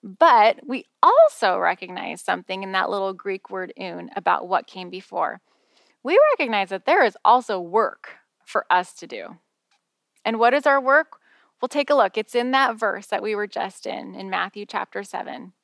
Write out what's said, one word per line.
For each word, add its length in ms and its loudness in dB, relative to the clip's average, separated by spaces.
But 600 4
we 200 -8
also 560 4
recognize 640 -6
something 420 -6
in 100 -10
that 180 -2
little 220 -4
Greek 380 -10
word 260 -10
"un" 400 -12
about 320 -2
what 180 -2
came 240 -16
before. 500 -8
We 160 4
recognize 380 -2
that 140 -8
there 200 4
is 200 -2
also 360 4
work 580 -4
for 240 -4
us 260 0
to 120 -20
do. 320 -14
And 140 -2
what 160 6
is 120 2
our 140 4
work? 380 2
Well, 80 -4
take 220 -2
a 40 4
look. 240 2
It's 160 -8
in 160 0
that 240 2
verse 320 -4
that 160 -4
we 140 -4
were 100 -4
just 400 -8
in, 300 -10
in 120 -12
Matthew 380 -6
chapter 380 -8
seven. 480 -12